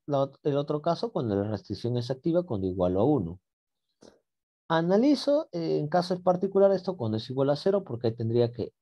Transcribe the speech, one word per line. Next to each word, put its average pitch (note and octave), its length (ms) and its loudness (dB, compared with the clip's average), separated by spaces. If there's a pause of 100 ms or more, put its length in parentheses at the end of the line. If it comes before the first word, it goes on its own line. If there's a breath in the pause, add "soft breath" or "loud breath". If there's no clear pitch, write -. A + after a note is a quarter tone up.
la C#3+ 120 0
ot-, C#3 260 -2
el C#3+ 140 2
otro D3 240 -2
caso E3+ 280 -2
cuando A#2 240 -2
la G2+ 160 0
restricción G#2+ 460 -4
es A#2+ 140 -4
activa E3 340 0
cuando F#2+ 240 -4
igual F#2 280 0
a G2 60 2
uno. G#2+ 380 0 (1300 loud breath)
Analizo, B3+ 800 2
eh, D#3+ 280 -2
en D3 100 -2
casos F3+ 320 -2
particulares G3 560 2
esto F#3 200 -6
cuando A2 200 -2
es A2+ 120 -6
igual C3+ 220 0
a C#3+ 60 2
cero, G3 260 0
porque A#2+ 260 -4
ahí A2+ 60 -2
tendría A#2 380 0
que G#2 300 -8